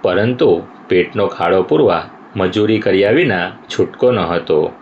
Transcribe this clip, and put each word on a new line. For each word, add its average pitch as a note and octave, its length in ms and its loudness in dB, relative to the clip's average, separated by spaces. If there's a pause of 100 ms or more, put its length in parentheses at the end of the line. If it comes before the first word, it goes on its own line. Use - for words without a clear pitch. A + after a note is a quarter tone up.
પરંતુ G#2 600 0 (240)
પેટનો F#2+ 400 0
ખાડો F2+ 360 0
પૂરવા G2 460 0 (260)
મજૂરી G#2 440 0
કર્યા G2+ 320 2
વિના G#2+ 380 0
છૂટકો - 640 -2
ન A2+ 80 0
હતો. E2 520 -2 (100)